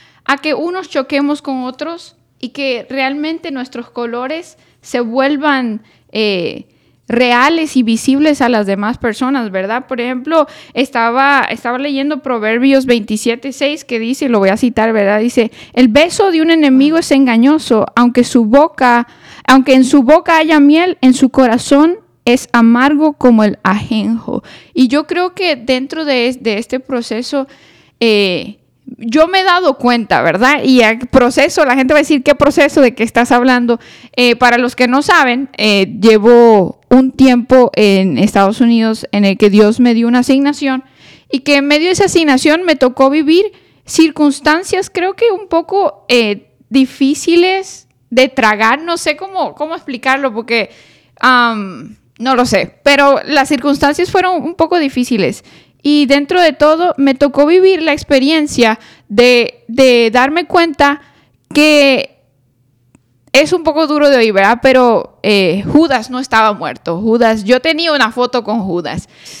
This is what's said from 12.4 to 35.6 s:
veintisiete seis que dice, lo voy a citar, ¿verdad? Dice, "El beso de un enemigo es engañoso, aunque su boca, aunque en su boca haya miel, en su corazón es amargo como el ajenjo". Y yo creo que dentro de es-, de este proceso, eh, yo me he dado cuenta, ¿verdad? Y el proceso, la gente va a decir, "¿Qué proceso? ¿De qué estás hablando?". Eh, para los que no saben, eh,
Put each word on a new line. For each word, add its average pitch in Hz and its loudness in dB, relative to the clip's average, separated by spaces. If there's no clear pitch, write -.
veintisiete 233 -4
seis 294 -6
que 240 -6
dice, 254 -4
lo 233 2
voy 196 2
a 208 0
citar, 226 -2
¿verdad? 208 0
Dice, 233 0
"El 254 4
beso 339 2
de 320 0
un 330 0
enemigo 294 2
es 330 -2
engañoso, 262 2
aunque 247 2
su 233 0
boca, 247 2
aunque 262 4
en 262 6
su 269 2
boca 320 2
haya 311 2
miel, 320 2
en 254 4
su 262 0
corazón 277 2
es 240 0
amargo 269 2
como 233 2
el 208 0
ajenjo". 214 -4
Y 254 2
yo 285 -2
creo 359 -4
que 330 -2
dentro 262 -6
de 254 -2
es-, 254 -8
de 208 -2
este 240 -8
proceso, 254 -6
eh, 202 -2
yo 294 0
me 381 0
he 370 0
dado 349 0
cuenta, 233 0
¿verdad? 208 0
Y 254 4
el 226 0
proceso, 277 2
la 254 0
gente 269 2
va 302 6
a 294 2
decir, 294 0
"¿Qué 294 2
proceso? 294 2
¿De 247 4
qué - -6
estás 233 0
hablando?". 247 0
Eh, 240 2
para 240 2
los 247 -2
que 247 0
no 269 0
saben, 269 0
eh, 208 0